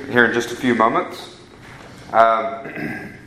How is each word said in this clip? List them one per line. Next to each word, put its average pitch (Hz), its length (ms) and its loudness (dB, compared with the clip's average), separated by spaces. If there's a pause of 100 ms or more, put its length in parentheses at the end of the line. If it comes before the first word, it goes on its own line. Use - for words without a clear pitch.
(120)
here 120 140 6
in 110 60 2
just 117 200 -2
a 120 40 -10
few 123 200 0
moments. 127 600 -2 (760)
Um, - 1000 0 (120)